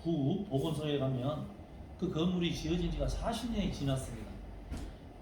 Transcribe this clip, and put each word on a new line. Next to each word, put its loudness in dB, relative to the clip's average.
구 4
보건소에 2
가면 0
그 2
건물이 2
지어진 2
지가 2
사십 0
년이 2
지났습니다. 0